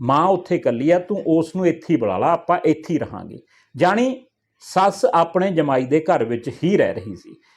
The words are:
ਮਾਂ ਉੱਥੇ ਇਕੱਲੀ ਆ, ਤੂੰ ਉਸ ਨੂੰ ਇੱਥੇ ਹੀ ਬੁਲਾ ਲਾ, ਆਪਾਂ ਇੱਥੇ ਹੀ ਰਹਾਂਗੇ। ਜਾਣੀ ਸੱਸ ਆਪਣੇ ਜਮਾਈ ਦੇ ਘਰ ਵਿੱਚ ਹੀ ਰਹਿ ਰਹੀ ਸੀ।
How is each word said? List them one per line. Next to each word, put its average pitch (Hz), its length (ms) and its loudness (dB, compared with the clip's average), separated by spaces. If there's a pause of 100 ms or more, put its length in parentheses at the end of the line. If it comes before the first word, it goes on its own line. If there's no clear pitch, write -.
ਮਾਂ 135 260 2
ਉੱਥੇ 180 280 0
ਇਕੱਲੀ 135 340 0
ਆ, 175 100 4
ਤੂੰ 196 180 -4 (100)
ਉਸ 160 280 0
ਨੂੰ 185 120 0
ਇੱਥੇ 170 260 0
ਹੀ 151 40 4
ਬੁਲਾ 101 200 -2
ਲਾ, 127 140 2
ਆਪਾਂ 170 320 0
ਇੱਥੇ - 300 0
ਹੀ 147 60 -2
ਰਹਾਂਗੇ। 98 400 -10 (360)
ਜਾਣੀ 208 400 2 (480)
ਸੱਸ 196 420 0
ਆਪਣੇ 180 460 2
ਜਮਾਈ 143 340 0
ਦੇ 143 160 2
ਘਰ 156 240 0
ਵਿੱਚ 117 280 -6
ਹੀ 180 240 0
ਰਹਿ 98 160 2
ਰਹੀ 92 220 -10
ਸੀ। - 200 -20 (220)